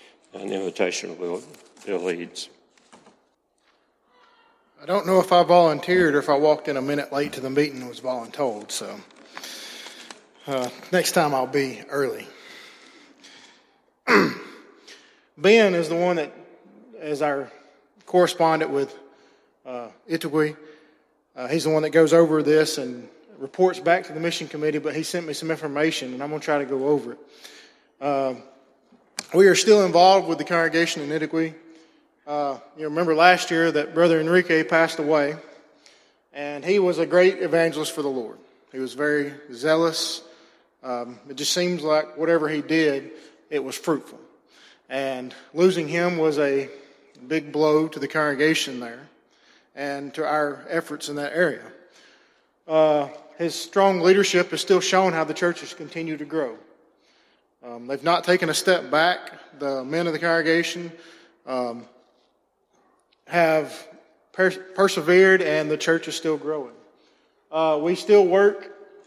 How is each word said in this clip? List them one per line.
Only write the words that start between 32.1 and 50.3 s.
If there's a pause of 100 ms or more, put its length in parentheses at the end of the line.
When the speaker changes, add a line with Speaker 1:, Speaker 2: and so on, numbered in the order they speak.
Speaker 2:
Uh, (180)
you
remember
last
year
that
Brother
Enrique
passed
away, (1000)
and
he
was
a
great
evangelist
for
the
Lord. (340)
He
was
very (180)
zealous. (640)
Um,
it
just
seems
like
whatever
he
did, (400)
it
was
fruitful. (680)
And (220)
losing
him
was
a (580)
big
blow
to
the
congregation
there, (640)
and
to
our